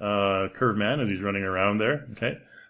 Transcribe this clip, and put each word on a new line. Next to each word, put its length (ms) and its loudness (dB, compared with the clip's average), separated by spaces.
uh, 540 2
Curve 220 0
Man 240 0
as 100 0
he's 100 -2
running 240 -2
around 340 2
there. 340 0
Okay, 260 -4